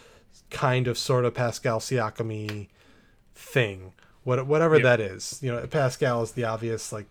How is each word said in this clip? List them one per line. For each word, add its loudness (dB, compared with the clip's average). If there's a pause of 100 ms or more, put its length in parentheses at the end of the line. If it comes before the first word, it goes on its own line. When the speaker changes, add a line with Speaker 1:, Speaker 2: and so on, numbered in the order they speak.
(500)
Speaker 1:
kind 2
of -2
sort 2
of 0
Pascal -2
Siakam-y -4 (640)
thing, -2 (320)
what-, 0
whatever 4
Speaker 2:
Yep. 8
Speaker 1:
that 6
is. -6
You -2
know, -6
Pascal 0
is -4
the -4
obvious, -4
like, -10